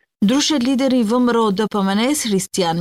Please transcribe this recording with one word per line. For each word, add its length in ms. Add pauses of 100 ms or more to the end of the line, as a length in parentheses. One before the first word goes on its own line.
(240)
Ndryshe, 380
lideri 400
i 20
V 140
M 140
R 100
O 80
D 180
P 140
M 80
N 140
S, 240
Christian 520